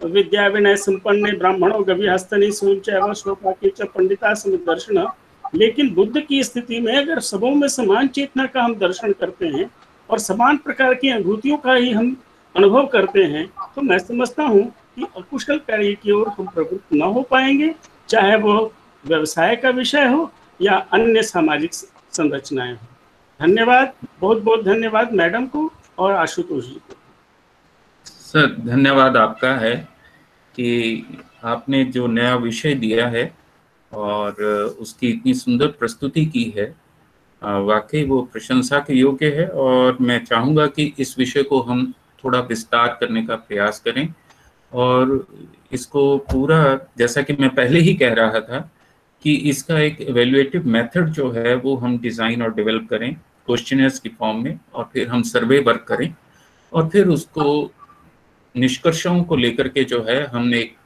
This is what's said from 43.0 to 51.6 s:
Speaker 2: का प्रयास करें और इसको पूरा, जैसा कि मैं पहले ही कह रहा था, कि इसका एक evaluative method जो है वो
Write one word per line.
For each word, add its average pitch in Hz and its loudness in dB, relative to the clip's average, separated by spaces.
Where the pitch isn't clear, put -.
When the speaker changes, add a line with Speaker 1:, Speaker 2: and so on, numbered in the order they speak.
Speaker 2:
का 113 -6
प्रयास 104 -4
करें 139 -4
और 127 2
इसको 139 0
पूरा, 139 2
जैसा 120 0
कि 139 -4
मैं 139 2
पहले 131 2
ही 180 6
कह 127 2
रहा 110 2
था, 120 -10
कि 151 2
इसका 147 -2
एक 151 -2
evaluative 135 2
method 117 0
जो 147 -4
है 117 0
वो 127 -2